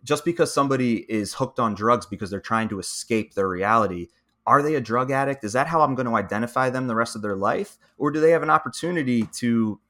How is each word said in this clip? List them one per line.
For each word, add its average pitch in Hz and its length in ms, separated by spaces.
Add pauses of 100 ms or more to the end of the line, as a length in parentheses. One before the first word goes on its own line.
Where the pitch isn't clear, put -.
just 143 220
because 170 260
somebody 131 440 (120)
is 107 240
hooked - 260
on 113 160
drugs 117 300
because 101 240
they're 98 100
trying 113 300
to 101 100
escape - 540
their 98 160
reality, 92 600 (380)
are 131 140
they 151 140
a 139 60
drug 123 300
addict? 135 320
Is 104 120
that 139 140
how 160 120
I'm 139 140
gonna 120 200
identify 113 540
them 131 180
the 117 80
rest 113 220
of 107 60
their 104 140
life? 123 420 (180)
Or 147 140
do 151 100
they 160 120
have 160 100
an 156 80
opportunity 151 720 (140)
to 113 540